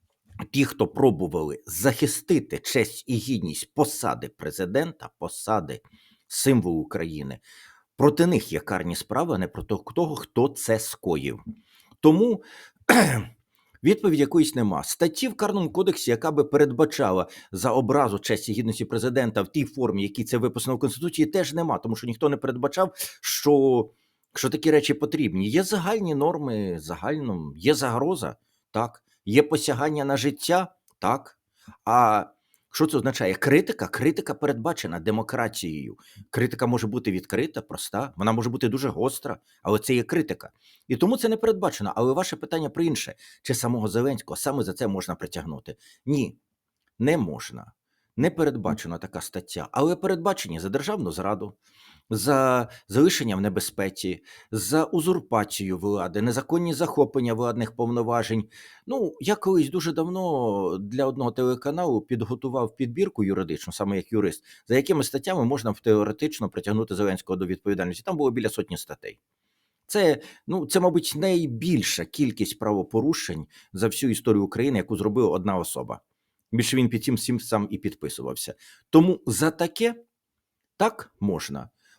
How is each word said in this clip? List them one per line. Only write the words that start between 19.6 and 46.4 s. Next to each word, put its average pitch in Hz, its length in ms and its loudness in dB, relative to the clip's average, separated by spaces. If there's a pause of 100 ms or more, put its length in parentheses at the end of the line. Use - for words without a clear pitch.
формі, 110 380 -2
якій 101 220 -4
це 123 140 0
виписано 123 380 -2
в 117 40 -6
Конституції, 156 460 0
теж 156 260 -2
нема, 156 260 -2
тому 113 180 -4
що - 100 -10
ніхто 120 220 0
не 143 80 0
передбачав, 135 560 -2 (280)
що, 135 680 4 (460)
що - 160 -2
такі 156 200 0
речі 147 240 4
потрібні. 147 540 -2
Є 151 140 2
загальні 190 520 -2
норми, 135 640 -2
загально, 87 760 -6
є 107 180 4
загроза, 120 640 -2 (340)
так. 117 320 -4 (220)
Є 117 180 6
посягання 147 600 0
на 139 120 0
життя, 165 580 0 (240)
так. - 400 -4 (460)
А 110 400 6 (500)
що 156 120 2
це 156 100 2
означає? 113 380 0
Критика? 147 540 2
Критика - 460 -2
передбачена 113 640 -4
демократією. 101 960 -4 (340)
Критика 123 360 0
може 120 200 2
бути 113 240 -2
відкрита, 98 500 -2
проста, - 560 -8
вона 107 160 0
може 117 180 0
бути 120 180 0
дуже 131 200 -2
гостра, 110 500 -4 (240)
але 107 160 4
це 127 160 0
є 120 80 4
критика. - 480 -2 (380)
І 127 80 0
тому 185 200 4
це 233 120 0
не 220 80 0
передбачено. 196 600 0
Але 123 160 4
ваше 160 240 -2
питання 156 340 -4
про 165 120 -2
інше. - 320 -2 (280)
Чи 131 120 0
самого 117 340 0
Зеленського 120 480 -2
саме 127 260 -2
за 95 100 -4
це 113 160 -2
можна 92 260 -4
притягнути? 78 600 -10 (300)
Ні, 135 320 -2 (600)